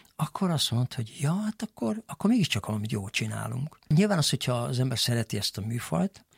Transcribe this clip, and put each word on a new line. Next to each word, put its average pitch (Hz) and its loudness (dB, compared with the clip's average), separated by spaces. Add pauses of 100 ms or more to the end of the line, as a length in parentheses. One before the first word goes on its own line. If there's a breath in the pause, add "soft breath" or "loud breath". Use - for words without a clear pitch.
(160 loud breath)
Akkor 175 -2
azt 151 2
mondta, 123 0
hogy 113 -6
ja, 147 2
hát 214 -2
akkor, 220 -4
akkor - 0
mégiscsak 202 2
valamit 107 -2
jól 101 -2
csinálunk. 110 -4
Nyilván 185 6
az, 147 2
hogyha 127 0
az 123 0
ember 127 0
szereti 117 0
ezt - -4
a 98 -4
műfajt, 120 -2 (120)